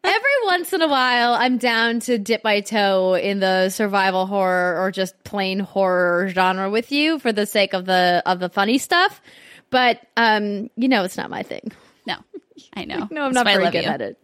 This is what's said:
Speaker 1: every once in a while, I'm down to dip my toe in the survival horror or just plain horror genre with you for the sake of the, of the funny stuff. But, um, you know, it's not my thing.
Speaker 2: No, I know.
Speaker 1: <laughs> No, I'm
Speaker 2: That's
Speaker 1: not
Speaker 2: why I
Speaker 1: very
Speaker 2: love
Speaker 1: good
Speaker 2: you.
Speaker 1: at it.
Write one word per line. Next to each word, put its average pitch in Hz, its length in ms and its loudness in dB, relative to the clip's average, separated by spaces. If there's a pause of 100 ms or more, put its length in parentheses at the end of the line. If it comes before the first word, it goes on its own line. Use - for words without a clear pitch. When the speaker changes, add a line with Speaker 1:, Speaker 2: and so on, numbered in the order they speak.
Speaker 1:
every 440 280 0 (140)
once 359 280 0
in 349 80 0
a 330 60 2
while, 247 460 2
I'm 247 240 2
down 233 440 0
to 240 160 -2
dip 208 260 -2
my 208 180 2
toe 196 540 2
in 202 240 -2
the 190 300 2
survival 190 560 0
horror 180 540 0
or 190 120 0
just 190 320 -6
plain 190 360 -4
horror 185 720 0
genre 185 400 0
with 220 220 -4
you 294 280 0
for 233 140 -2
the 208 120 0
sake 202 280 0
of 185 120 -4
the, 180 400 2
of 180 140 0
the 180 100 -4
funny 208 280 0
stuff. 370 440 0 (480)
But, 247 300 2 (160)
um, 214 640 0
you 254 100 0
know, 226 160 4
it's 180 140 -6
not - 120 -8
my - 140 -8
thing. - 280 -12 (340)
Speaker 2:
No, 185 100 -6 (580)
I - 120 -10
know. - 220 -8
Speaker 1:
<laughs> - 40 -14
No, 302 140 -6
I'm 262 80 -2
Speaker 2:
That's - 20 -2
Speaker 1:
not 247 100 2
Speaker 2:
why 208 60 2
I - 40 2
Speaker 1:
very 190 100 2
Speaker 2:
love 170 80 0
Speaker 1:
good 165 100 -2
Speaker 2:
you. 190 60 -2
Speaker 1:
at 139 120 -4
it. 101 220 -8